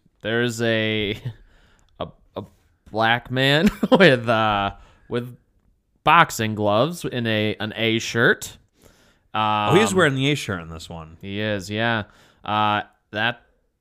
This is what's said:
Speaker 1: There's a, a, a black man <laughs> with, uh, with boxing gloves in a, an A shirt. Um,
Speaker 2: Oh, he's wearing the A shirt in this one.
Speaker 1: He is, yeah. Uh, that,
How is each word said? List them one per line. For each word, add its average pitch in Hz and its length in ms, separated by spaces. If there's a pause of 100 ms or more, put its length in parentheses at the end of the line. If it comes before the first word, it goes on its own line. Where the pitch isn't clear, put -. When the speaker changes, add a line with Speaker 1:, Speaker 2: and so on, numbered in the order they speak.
(200)
Speaker 1:
There's 117 420
a, 110 560 (800)
a, 82 100 (280)
a 98 80 (460)
black 113 400
man 139 400 (100)
<laughs> - 100
with, 135 380
uh, 107 460 (340)
with 120 280 (680)
boxing 151 500
gloves 107 500
in 120 220
a, 107 320
an 107 160
A 113 240
shirt. 120 600 (760)
Um, 107 360
Speaker 2:
Oh, - 100
he's 208 140
wearing 160 200
the 135 160
A 151 40
shirt 101 260
in 82 80
this 80 200
one. 82 320
Speaker 1:
He 98 200
is, 104 300
yeah. 110 340 (400)
Uh, 107 380 (280)
that, 113 320 (380)